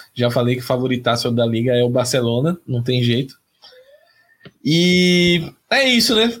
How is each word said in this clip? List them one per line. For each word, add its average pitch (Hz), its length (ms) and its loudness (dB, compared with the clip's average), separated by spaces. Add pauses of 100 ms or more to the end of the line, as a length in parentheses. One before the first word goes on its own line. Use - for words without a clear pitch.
(140)
Já 120 160 0
falei 120 260 0
que 123 40 -6
o - 60 -12
favoritaço 123 640 -2
da 117 160 0
Liga 113 260 0
é 120 100 2
o 123 60 2
Barcelona, 123 800 -2
não 123 160 -4
tem 123 200 -2
jeito. 120 360 -2 (1200)
E 175 800 2 (280)
é 262 180 2
isso, 240 260 2
né? 226 260 0